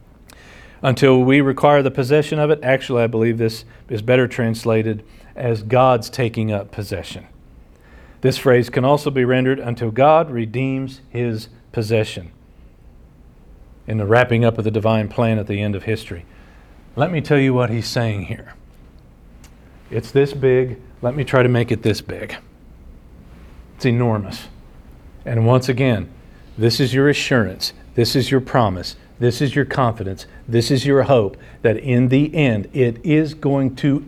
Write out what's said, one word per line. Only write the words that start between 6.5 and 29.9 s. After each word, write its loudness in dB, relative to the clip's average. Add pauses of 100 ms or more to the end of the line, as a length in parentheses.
up -6
possession. -10 (960)
This 0
phrase 2
can -2
also 0
be 0
rendered, 0
"until -6
God 4
redeems -6
his -6 (220)
possession," -4 (1600)
in -4
the 0
wrapping 4
up 2
of -4
the -2
divine 0
plan 0
at -4
the -4
end -2
of -8
history. -8 (680)
Let -2
me -2
tell 2
you 2
what 0
he's -4
saying -4
here. -14 (1400)
It's -6
this 2
big. 0 (260)
Let -2
me -2
try 4
to 4
make 0
it -4
this 0
big. -12 (1400)
It's -4
enormous. -2 (760)
And 0
once 2
again, 0 (480)
this 0
is 0
your 4
assurance. -2 (200)
This 0
is 0
your 2
promise. -2 (240)
This 0
is -2
your 0
confidence. -4 (220)